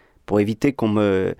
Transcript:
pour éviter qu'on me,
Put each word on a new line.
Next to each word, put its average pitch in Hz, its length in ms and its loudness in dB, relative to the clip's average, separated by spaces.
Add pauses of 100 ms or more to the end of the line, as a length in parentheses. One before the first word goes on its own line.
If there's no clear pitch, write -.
(240)
pour 104 160 0
éviter 110 320 0
qu'on 113 160 -2
me, 98 520 0